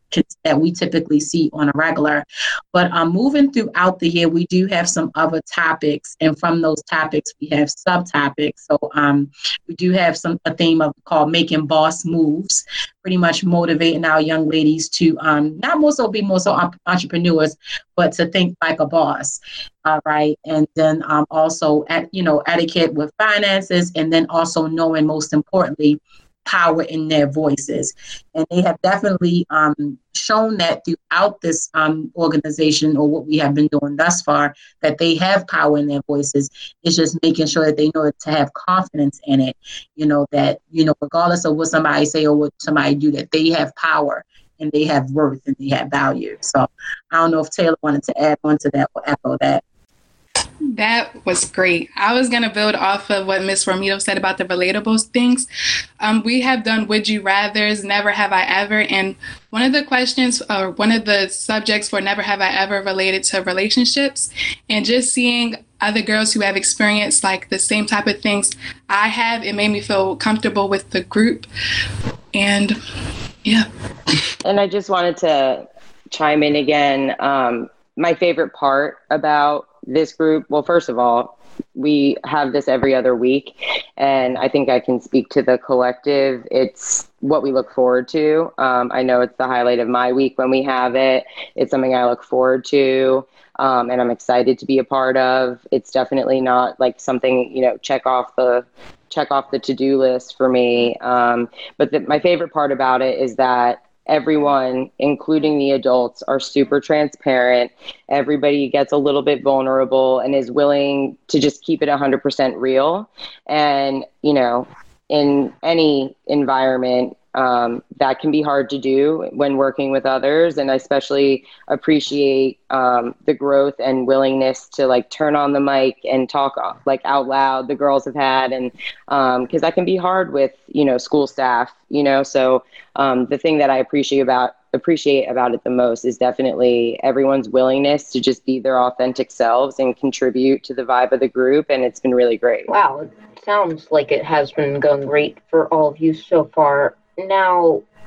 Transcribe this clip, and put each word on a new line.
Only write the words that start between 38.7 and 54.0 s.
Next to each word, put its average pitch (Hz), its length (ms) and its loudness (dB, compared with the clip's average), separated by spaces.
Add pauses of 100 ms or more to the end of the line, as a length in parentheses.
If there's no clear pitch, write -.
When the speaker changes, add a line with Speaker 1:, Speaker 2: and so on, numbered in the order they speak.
Speaker 1:
in 135 160 4
it, 131 160 -4 (380)
you 151 100 -2
know, 147 260 2
that, 139 280 0 (100)
you 160 160 0
know, 151 160 2
regardless 170 440 0
of 156 100 0
what 165 140 -2
somebody 151 360 2
say 151 200 0
or 151 100 4
what 147 220 0
somebody 143 380 0
do, 147 160 2
that 135 200 -6
they 160 180 2
have 147 260 -2
power 151 480 -2 (360)
and 151 120 -6
they 151 120 2
have 139 280 0
worth 139 340 0
and 139 140 -4
they 139 100 -6
have 135 200 -4
value. 135 520 -4
So - 260 0 (440)
I 165 60 0
don't 165 140 4
know 160 80 2
if 156 120 -4
Taylor 165 300 0
wanted 147 220 -2
to - 180 -4
add 151 220 2
on 151 160 2
to 143 120 -4
that 139 220 -2
or - 160 -8
echo 131 300 -4
that. 139 240 0 (1120)
Speaker 2:
That 220 500 -2
was 180 200 0
great. 175 500 0
I 208 180 0
was 254 160 2
gonna 233 200 0
build 214 260 0
off 202 360 -2
of 196 160 -2
what 190 160 0
Miss 190 220 -2
Romito 196 360 -2